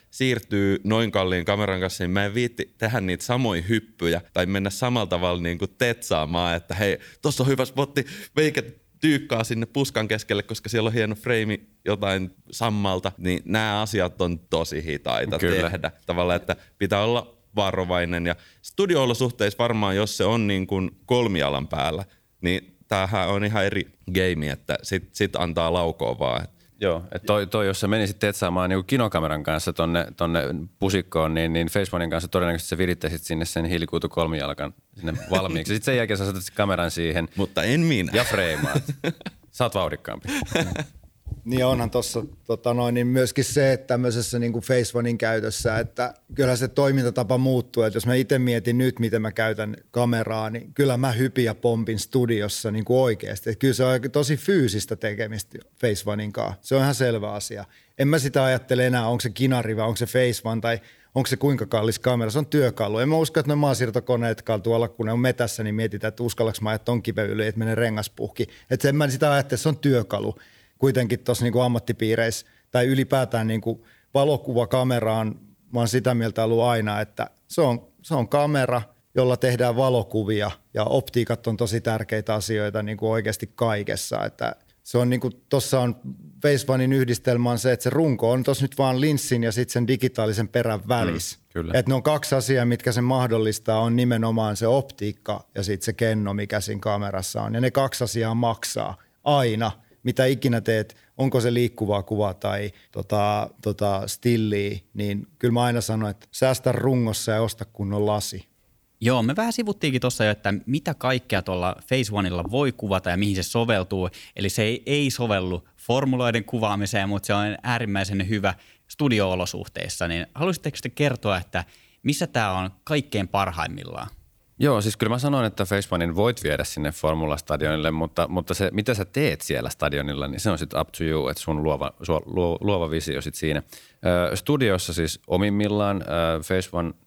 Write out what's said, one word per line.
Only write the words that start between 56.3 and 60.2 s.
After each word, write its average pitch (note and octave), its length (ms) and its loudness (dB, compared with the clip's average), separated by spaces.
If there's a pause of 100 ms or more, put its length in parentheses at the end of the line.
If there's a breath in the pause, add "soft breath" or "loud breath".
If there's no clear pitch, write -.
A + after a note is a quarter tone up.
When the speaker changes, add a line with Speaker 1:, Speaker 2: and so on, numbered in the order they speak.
Speaker 3:
kanssa. G#2 300 -4
Se - 140 -2
on C3+ 60 4
ihan C#3 140 2
selvä A2+ 360 0
asia. G#2 340 -10 (320 soft breath)
En C#3 100 2
mä D#3 120 4
sitä C3+ 240 2
ajattele B2+ 440 2
enää, B2 200 2
onko A#2+ 140 0
se A#2+ 80 -2
kinari A#2+ 480 0
vai A2 80 0
onko A2+ 120 0
se A#2+ 80 -2
Phase B2+ 380 2